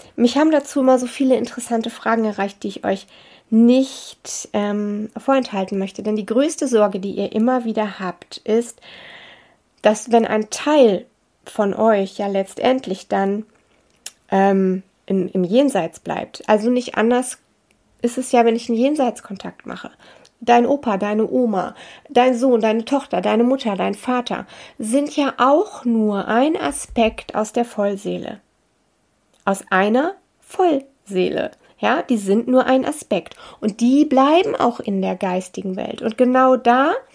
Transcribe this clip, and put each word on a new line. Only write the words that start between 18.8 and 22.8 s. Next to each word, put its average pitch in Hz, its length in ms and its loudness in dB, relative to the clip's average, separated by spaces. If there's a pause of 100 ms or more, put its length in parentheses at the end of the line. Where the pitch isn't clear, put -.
mache. - 240 -14 (500)
Dein 240 260 4
Opa, 262 320 0
deine 208 320 -2
Oma, 208 440 0 (360)
dein 254 260 4
Sohn, 240 240 2
deine 220 240 0